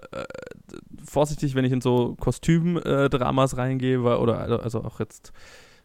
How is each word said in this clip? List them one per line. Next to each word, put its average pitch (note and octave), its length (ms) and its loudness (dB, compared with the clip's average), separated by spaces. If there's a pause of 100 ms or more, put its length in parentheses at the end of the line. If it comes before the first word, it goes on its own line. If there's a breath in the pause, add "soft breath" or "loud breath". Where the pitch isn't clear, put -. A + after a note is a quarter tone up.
(120)
äh, - 140 -10 (800)
vorsichtig, C#3+ 520 0
wenn C3 100 2
ich B2+ 60 2
in B2+ 100 0
so B2 380 2
Kostüm-, E3 580 2
äh, C#3 320 2
Dramas C3+ 480 2
reingehe, B2+ 460 0
weil, A#2+ 140 4
oder, A2+ 220 2
also, A#2 200 -2
also A2+ 240 -4
auch - 160 -10
jetzt - 320 -12 (520 loud breath)